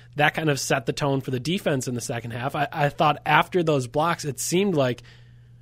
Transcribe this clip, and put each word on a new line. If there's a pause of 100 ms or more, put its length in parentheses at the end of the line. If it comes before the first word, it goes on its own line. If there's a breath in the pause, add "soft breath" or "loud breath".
(160 loud breath)
that
kind
of
set
the
tone
for
the
defense
in
the
second
half.
I,
I
thought
after
those
blocks,
it
seemed
like (580 soft breath)